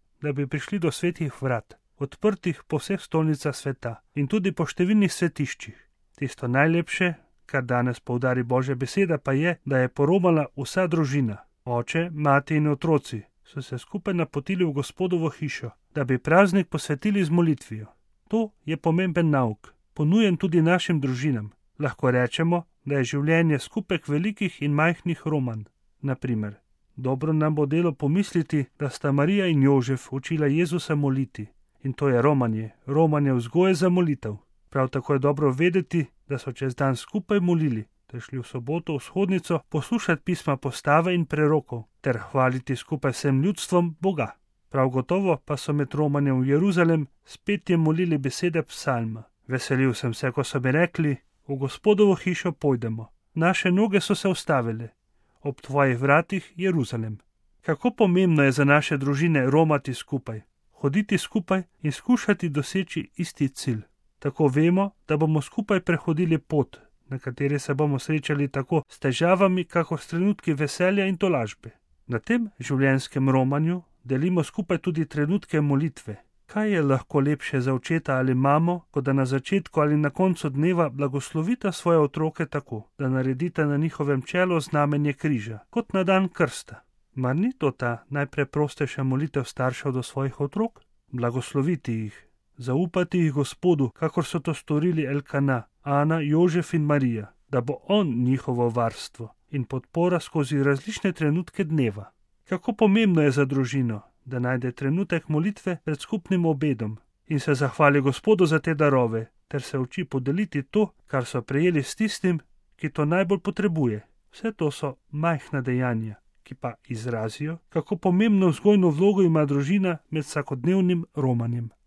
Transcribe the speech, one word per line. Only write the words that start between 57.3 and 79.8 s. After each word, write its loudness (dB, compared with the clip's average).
Kako -2
pomembno 4
je 6
za 2
naše 4
družine 2
romati 2
skupaj, -8
hoditi 0
skupaj -2
in -2
skušati 0
doseči -4
isti -2
cilj. -4
Tako 0
vemo, 2
da 0
bomo 2
skupaj -2
prehodili 0
pot, -2
na -8
kateri -2
se -4
bomo 0
srečali -2
tako -2
s -20
težavami, 2
kakor -2
s -18
trenutki 0
veselja 0
in -2
tolažbe. -2
Na -2
tem -2
življenjskem 0
romanju 2
delimo 0
skupaj -4
tudi -2
trenutke -2
molitve. -2
Kaj -2
je 2
lahko 0
lepše 0
za 0
očeta -2
ali 2
mamo, 2
kot -2
da 0
na 2
začetku -2